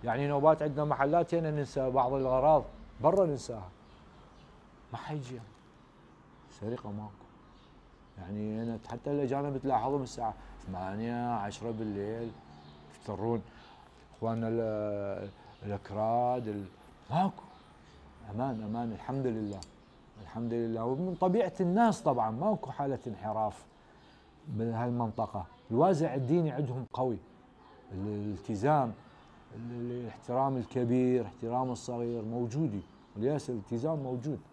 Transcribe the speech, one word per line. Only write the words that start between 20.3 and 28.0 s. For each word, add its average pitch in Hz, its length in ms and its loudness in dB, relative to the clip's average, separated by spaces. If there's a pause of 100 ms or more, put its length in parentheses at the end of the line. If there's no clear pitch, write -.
لله. 113 320 -2
ومن 156 360 0
طبيعة 185 400 4
الناس 190 400 4
طبعا 120 300 2
ماكو 156 400 0
حالة 139 360 -2
انحراف 107 580 -2 (840)
بهالمنطقة. 113 1000 -2 (240)
الوازع 147 440 4
الديني 147 360 2
عندهم 127 420 -4
قوي. 127 240 0 (760)
الالتزام، 104 1000 0 (640)